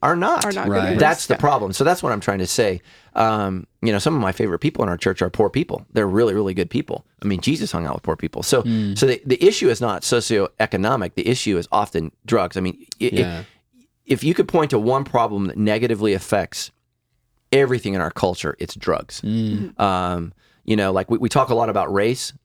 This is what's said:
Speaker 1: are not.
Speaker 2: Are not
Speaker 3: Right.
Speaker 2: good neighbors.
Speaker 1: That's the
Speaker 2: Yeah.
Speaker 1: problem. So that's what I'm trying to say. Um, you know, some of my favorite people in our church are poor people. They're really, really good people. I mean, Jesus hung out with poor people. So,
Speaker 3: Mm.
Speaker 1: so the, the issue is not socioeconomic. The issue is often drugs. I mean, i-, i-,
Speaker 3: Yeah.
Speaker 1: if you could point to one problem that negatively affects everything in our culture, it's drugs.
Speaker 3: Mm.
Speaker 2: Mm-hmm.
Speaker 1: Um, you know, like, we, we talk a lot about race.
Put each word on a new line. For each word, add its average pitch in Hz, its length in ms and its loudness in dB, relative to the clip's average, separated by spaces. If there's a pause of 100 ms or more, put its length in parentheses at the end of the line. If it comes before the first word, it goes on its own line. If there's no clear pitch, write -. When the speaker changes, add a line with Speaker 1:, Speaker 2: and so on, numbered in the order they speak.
Speaker 1:
are 160 120 4
not. 202 300 0
Speaker 2:
Are 208 80 0
not 101 160 -4
Speaker 3:
Right. 98 120 2
Speaker 2:
good 95 40 0
neighbors. - 160 0
Speaker 1:
That's 156 280 2
the - 60 0
Speaker 2:
Yeah. - 60 2
Speaker 1:
problem. 131 320 2
So - 100 -2
that's 170 200 2
what 139 100 0
I'm 104 80 -2
trying 98 200 -2
to 92 60 -2
say. 95 360 0 (320)
Um, 107 520 0 (140)
you 113 100 2
know, 101 80 2
some 151 160 0
of 143 60 0
my 95 120 0
favorite 95 260 -2
people - 260 -2
in 95 60 0
our 87 80 -4
church - 240 0
are 90 80 0
poor 104 180 2
people. - 460 -4
They're 107 120 2
really, 101 280 2
really 101 180 0
good 90 160 -2
people. - 380 -6 (160)
I - 40 -8
mean, 95 140 0
Jesus 160 320 -2
hung 85 140 -4
out 69 80 -4
with - 80 -8
poor 80 140 -2
people. - 260 -6
So, 127 220 2
Speaker 3:
Mm. 107 340 -2
Speaker 1:
so 135 80 4
the, 123 180 0
the 123 180 0
issue 180 280 4
is 110 100 0
not 107 220 -2
socioeconomic. 107 1120 0
The - 120 -2
issue 110 300 0
is 85 160 -2
often 90 400 -2 (140)
drugs. 95 320 0
I - 20 0
mean, 92 160 -4 (240)
i-, 117 60 0
i-, - 80 0
Speaker 3:
Yeah. 87 280 -2 (600)
Speaker 1:
if 127 180 0
you 156 120 2
could - 120 2
point 156 260 2
to 120 60 4
one 127 260 0
problem 110 420 0
that 90 100 -6
negatively 107 560 2
affects - 580 -2 (800)
everything 127 440 2
in 92 80 0
our 80 80 -2
culture, 90 480 -2
it's - 160 -8
drugs. - 480 -4
Speaker 3:
Mm. 107 500 -4
Speaker 2:
Mm-hmm. - 100 -4
Speaker 1:
Um, 90 520 -2 (320)
you 107 100 2
know, 98 160 2
like, 95 180 -2
we, 117 60 4
we 113 140 -2
talk 131 180 2
a 123 60 0
lot 113 160 2
about 92 200 0
race. 104 440 0 (100)